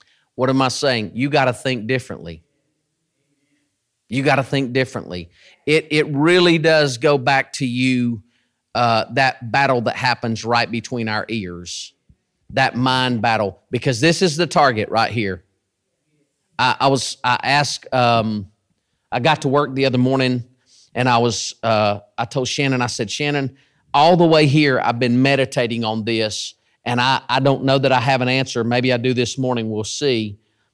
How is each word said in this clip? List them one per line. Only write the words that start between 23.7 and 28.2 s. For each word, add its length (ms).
all 220
the 100
way 200
here, 320
I've 200
been 240
meditating 600
on 220
this 500
and 160
I, 280
I 120
don't 240
know 140
that 120
I 100
have 200